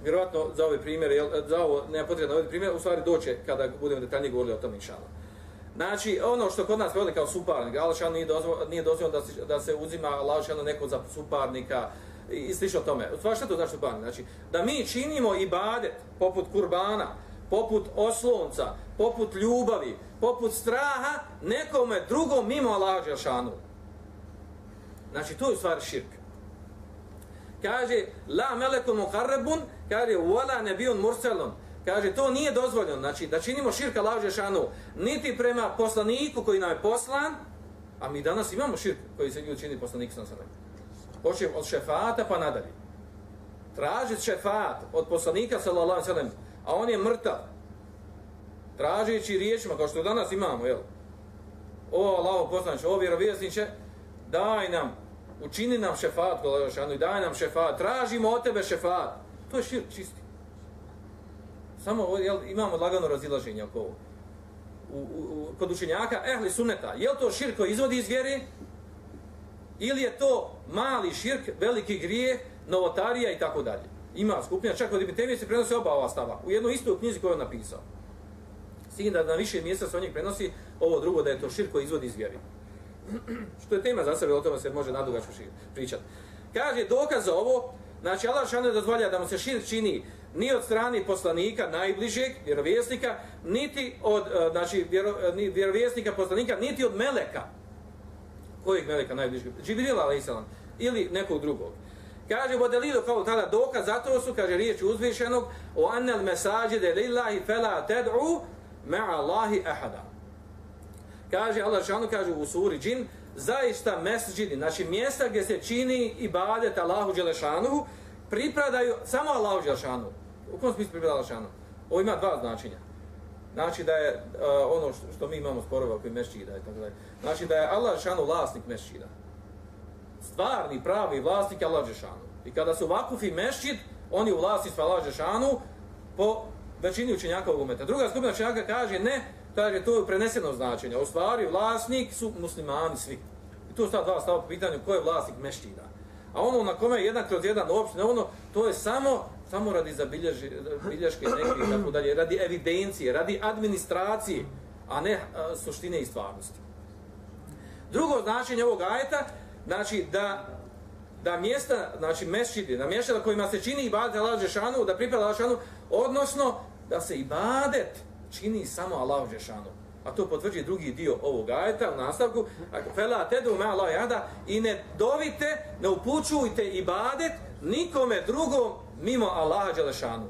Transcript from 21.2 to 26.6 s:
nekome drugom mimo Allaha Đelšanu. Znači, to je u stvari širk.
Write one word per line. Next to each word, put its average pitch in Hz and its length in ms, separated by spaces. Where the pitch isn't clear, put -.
nekome 240 680
drugom 254 380
mimo 262 220
Allaha 190 360
Đelšanu. 127 460
Znači, 151 260
to 269 100
je 240 60
u - 40
stvari 165 240
širk. - 240